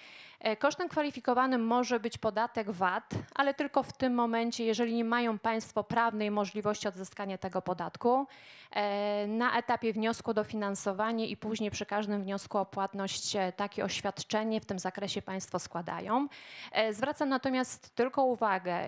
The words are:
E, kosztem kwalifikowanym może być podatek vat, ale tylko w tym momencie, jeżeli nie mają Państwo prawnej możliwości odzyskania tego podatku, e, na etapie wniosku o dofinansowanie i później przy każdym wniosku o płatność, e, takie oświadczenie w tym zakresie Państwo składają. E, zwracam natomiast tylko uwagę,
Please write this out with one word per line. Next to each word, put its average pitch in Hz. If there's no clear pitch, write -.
E, 220
kosztem 302
kwalifikowanym 262
może 240
być 226
podatek 220
vat, 185
ale 277
tylko 277
w -
tym 254
momencie, 233
jeżeli 226
nie 233
mają 226
Państwo 220
prawnej 214
możliwości 208
odzyskania 190
tego 180
podatku, 240
e, 208
na 233
etapie 233
wniosku 220
o -
dofinansowanie 208
i -
później 214
przy -
każdym 208
wniosku 196
o 196
płatność, 196
e, 185
takie 202
oświadczenie 214
w -
tym 190
zakresie 190
Państwo 190
składają. 185
E, 220
zwracam 277
natomiast 254
tylko 262
uwagę, 190